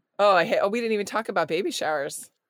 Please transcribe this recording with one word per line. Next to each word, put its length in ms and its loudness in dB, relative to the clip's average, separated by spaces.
oh, 180 6
I 100 4
ha-, 160 0
oh, 60 2
we 120 -2
didn't 140 -2
even 120 -2
talk 220 -6
about 200 -2
baby 220 -2
showers. 600 -6